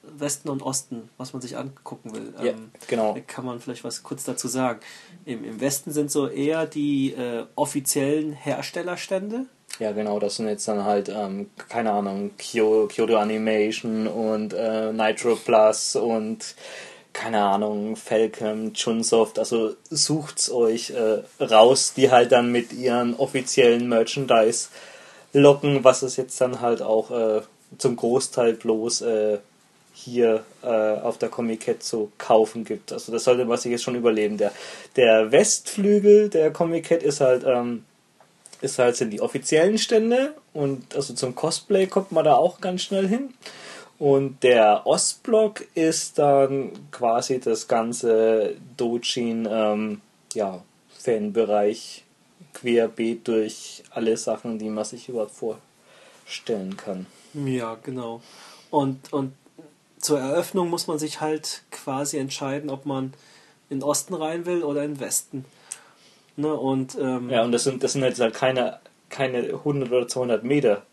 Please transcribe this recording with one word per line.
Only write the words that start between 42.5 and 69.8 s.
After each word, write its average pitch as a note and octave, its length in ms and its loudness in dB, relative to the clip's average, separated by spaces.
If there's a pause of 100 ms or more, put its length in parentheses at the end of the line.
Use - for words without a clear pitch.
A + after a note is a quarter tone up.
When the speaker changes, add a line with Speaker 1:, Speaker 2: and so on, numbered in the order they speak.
Speaker 2:
ganz F#3 200 -4
schnell F#3+ 240 -2
hin. B3 280 -4 (640)
Und C#3 440 2
der A2 440 6
Ostblock G#3+ 800 0 (100)
ist D#3+ 440 -2
dann C#3 540 2 (180)
quasi A#2+ 480 2
das A2+ 300 -2
ganze A2+ 840 2 (240)
Dojin, A#2 720 -2
ähm, G#2+ 500 -2 (320)
ja, F#2+ 300 -4 (360)
Fanbereich G#2+ 1080 -2 (500)
querbeet A#2 760 -2
durch A2 600 -4
alle A2+ 260 -2
Sachen, A2+ 420 -6
die G#2+ 120 -8
man G#2+ 160 -4
sich - 240 -16
überhaupt A2 220 -6
vorstellen - 1500 -10
kann. F#2 260 -10 (300)
Speaker 1:
Ja, B2+ 480 -4
genau. A#2 400 -10 (480)
Und, C3+ 420 -2
und C3+ 220 -4 (640)
zur D3 200 0
Eröffnung E3+ 520 -2
muss E3+ 160 -4
man D#3+ 120 -4
sich D3+ 220 -6
halt D#3 400 -4 (100)
quasi C#3+ 460 -6
entscheiden, C#3 540 -6
ob C3+ 160 -10
man C3 260 -4 (560)
in C#3 120 -6
den - 20 -8
Osten C#3+ 320 -2
rein E3 320 -6
will F3 160 -2
oder C#3+ 200 -2
in D3+ 120 -6
den C3+ 60 -12
Westen. - 440 -6 (920)
Ne, D3+ 140 -2
und, C3+ 480 -4
ähm B2+ 300 -4
Speaker 2:
Ja, A#2+ 140 2
und A#2+ 80 -2
das A#2 120 0
sind, B2+ 180 -2
das B2+ 120 -2
sind C#3 80 -2
jetzt B2 180 -2
halt A2+ 140 0
keine, B2+ 440 -2 (300)
keine B2+ 560 -4
hundert C#3 260 -2